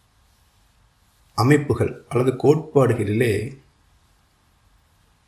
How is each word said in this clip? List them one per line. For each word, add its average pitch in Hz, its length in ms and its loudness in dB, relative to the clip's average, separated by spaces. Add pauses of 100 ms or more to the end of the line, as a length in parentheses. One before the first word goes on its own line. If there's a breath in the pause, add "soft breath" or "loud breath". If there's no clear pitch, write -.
(1400)
அமைப்புகள் 131 760 0
அல்லது 127 220 0
கோட்பாடுகளிலே 123 1300 0 (1700)